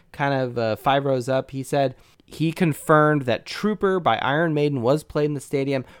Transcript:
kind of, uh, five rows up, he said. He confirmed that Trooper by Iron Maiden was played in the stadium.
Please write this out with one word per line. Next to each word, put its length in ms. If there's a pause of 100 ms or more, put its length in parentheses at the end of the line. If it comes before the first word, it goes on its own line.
(140)
kind 200
of, 240
uh, 200
five 260
rows 240
up, 240
he 120
said. 320 (300)
He 260
confirmed 720
that 220
Trooper 540
by 180
Iron 380
Maiden 260
was 220
played 220
in 80
the 80
stadium. 440 (140)